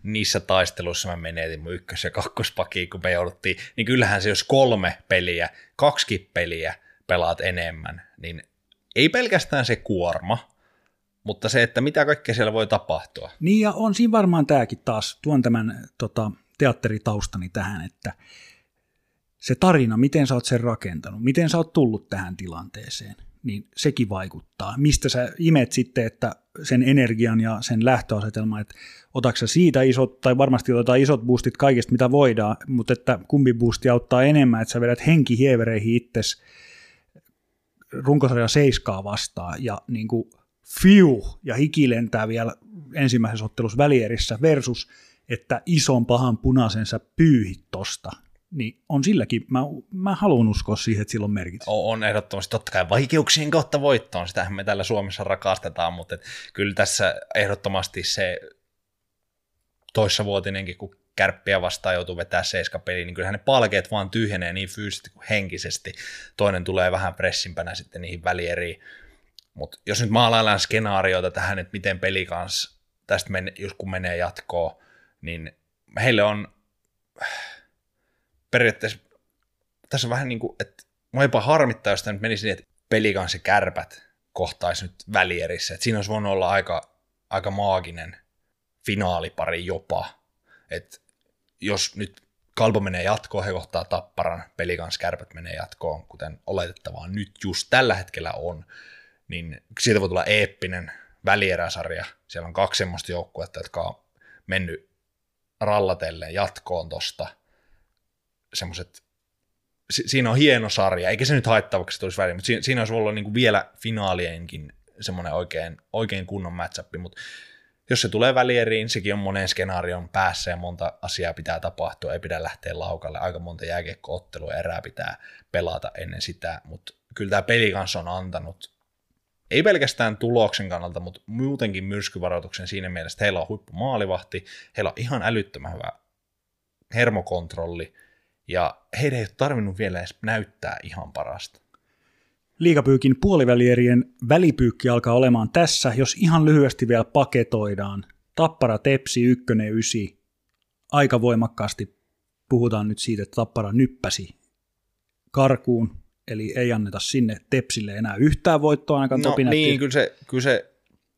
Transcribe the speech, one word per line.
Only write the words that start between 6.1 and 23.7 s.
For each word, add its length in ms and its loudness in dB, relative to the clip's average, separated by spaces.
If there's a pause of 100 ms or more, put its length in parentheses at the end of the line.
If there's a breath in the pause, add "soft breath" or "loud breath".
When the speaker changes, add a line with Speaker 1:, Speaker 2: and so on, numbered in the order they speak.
Speaker 1:
peliä 420 -4 (320 soft breath)
pelaat 340 0
enemmän, 600 -6 (160)
niin 260 -14 (520)
ei 140 6
pelkästään 560 0
se 100 0
kuorma, 720 -4 (760)
mutta 260 -4
se, 140 4
että 180 0
mitä 240 2
kaikkea 300 0
siellä 180 2
voi 140 0
tapahtua. 720 -4
Speaker 2:
Niin, 200 4
ja 120 2
on 240 0
siinä 160 4
varmaan 340 4
tääkin 340 2
taas, 420 -4
tuon 200 2
tämän, 560 0
tota, 340 -4 (260)
teatteritaustani 920 0
tähän, 360 -8
että 280 -12 (1200 soft breath)
se 180 -4
tarina, 420 6
miten 300 4
sä 60 0
oot 120 0
sen 140 0
rakentanut, 640 -6
miten 260 2
sä 80 0
oot 160 -2
tullut 360 2
tähän 280 -6
tilanteeseen, 800 -14 (280)
niin 320 -8